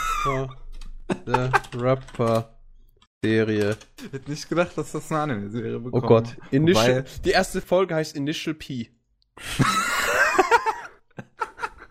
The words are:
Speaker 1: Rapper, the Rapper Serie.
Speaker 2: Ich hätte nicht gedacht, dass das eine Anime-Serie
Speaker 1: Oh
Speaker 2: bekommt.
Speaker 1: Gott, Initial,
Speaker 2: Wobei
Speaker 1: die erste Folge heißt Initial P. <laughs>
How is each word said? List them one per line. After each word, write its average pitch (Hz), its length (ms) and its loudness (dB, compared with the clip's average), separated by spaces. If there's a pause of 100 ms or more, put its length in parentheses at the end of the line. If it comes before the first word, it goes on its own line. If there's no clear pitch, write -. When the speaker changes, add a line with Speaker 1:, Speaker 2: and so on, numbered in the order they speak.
(280)
Speaker 1:
Rapper, 131 300 -2 (680)
the 127 520 0
Rapper 120 840 0 (640)
Serie. 110 540 2 (280)
Speaker 2:
Ich - 60 -14
hätte 135 180 -12
nicht 147 200 -8
gedacht, 175 280 0
dass 151 140 -6
das 151 180 -8
eine 156 120 0
Anime-Serie 117 560 -4
Speaker 1:
Oh 117 60 -10
Speaker 2:
bekommt. 120 220 -2
Speaker 1:
Gott, 117 320 4 (140)
Initial, 135 540 4
Speaker 2:
Wobei - 40 -18 (140)
Speaker 1:
die 170 60 0
erste 190 320 2
Folge 180 340 2
heißt 156 220 -4
Initial 151 380 -4
P. 127 340 -10 (480)
<laughs> - 340 0 (2250)